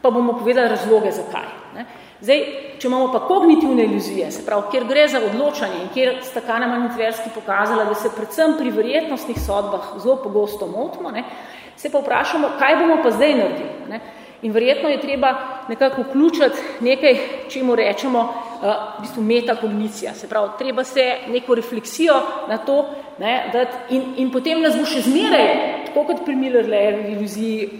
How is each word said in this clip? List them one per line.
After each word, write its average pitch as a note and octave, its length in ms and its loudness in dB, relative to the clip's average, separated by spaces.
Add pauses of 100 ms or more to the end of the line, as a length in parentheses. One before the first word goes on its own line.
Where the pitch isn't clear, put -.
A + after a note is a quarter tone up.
pa B3+ 80 4
bomo A#3 240 0
povedali A#3 400 2
razloge, G#3 400 2
zakaj, - 320 -8 (300)
ne. A#3+ 80 -12 (320)
Zdaj, C4 220 2 (420)
če C4 80 -2
imamo B3+ 240 0
pa A#3 140 2
kognitivne D#4 580 6
iluzije, G3+ 480 -2
se - 120 -10
pravi, G#3 260 -2
kjer A#3+ 180 -2
gre D4 160 6
za B3+ 160 0
odločanje G#3+ 640 -2
in G3 100 -10
kjer B3+ 220 2 (100)
sta A#3+ 160 -6
Kahneman A#3+ 460 -2
in A3 80 -4
Tversky A3+ 340 -4
pokazala, G#3+ 560 0
da G#3 80 0
se A3 160 -2
predvsem B3+ 480 0
pri B3 160 -2
verjetnostnih B3 640 -2
sodbah G3+ 540 -4 (100)
zelo B3+ 220 4
pogosto G#3 420 -2
motimo, C4 480 -6
ne, A3+ 80 -6 (560)
se D4 160 -6
pa C#4+ 80 2
vprašamo, C#4+ 560 0
kaj C#4 220 6
bomo E4 240 6
pa A#3+ 100 4
zdaj C4+ 240 4
naredili, - 520 -2
ne. A3 100 -10 (420)
In A3 120 -4
verjetno B3+ 360 2
je C#4 120 0
treba C4+ 280 2 (400)
nekako C4 380 0
vključiti D4+ 580 4 (200)
nekaj, C4 340 4 (340)
čemu B3+ 220 2
rečemo, A3+ 460 0
eh, - 440 -6 (320)
v G#3 40 -12
bistvu A3 220 -6
metakognicija. A3 880 -2
Se - 160 -14
pravi, G#3 280 0
treba B3+ 260 -2
se C4 220 2 (220)
neko B3 280 0
refleksijo B3 600 0 (340)
na A3 80 -2
to, C#4 280 0 (340)
ne, A3+ 340 -2
dati B3 420 -2
in, C4 220 -2
in C4 140 0
potem D#4+ 300 0
nas D4+ 160 2
bo D4 80 0
še C4 200 -2
zmeraj, C#4 420 4 (380)
tako D4 180 0
kot E4+ 220 -4
pri C#4 100 -2
Miller-Leyerjevi G#3+ 800 2
iluziji G#3 560 -4 (100)